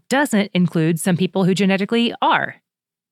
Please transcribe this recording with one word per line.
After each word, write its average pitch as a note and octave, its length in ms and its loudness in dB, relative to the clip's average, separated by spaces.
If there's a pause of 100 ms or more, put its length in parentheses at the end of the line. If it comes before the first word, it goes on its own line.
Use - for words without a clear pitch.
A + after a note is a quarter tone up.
doesn't A#3+ 460 0
include E3+ 440 0
some F3+ 200 -2
people F#3 260 0
who F#3 100 2
genetically G3+ 680 0
are. - 400 0 (500)